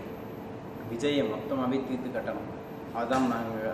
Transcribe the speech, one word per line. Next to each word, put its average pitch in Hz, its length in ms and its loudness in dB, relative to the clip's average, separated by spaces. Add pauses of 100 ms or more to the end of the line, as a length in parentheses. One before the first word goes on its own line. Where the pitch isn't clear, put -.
(920)
விஜயை 139 400 4
மொத்தமாவே 131 560 2
தீர்த்து 127 300 -2
கட்டணும். 110 300 -2 (540)
அதான் 131 300 6
நாங்க, 113 240 0 (180)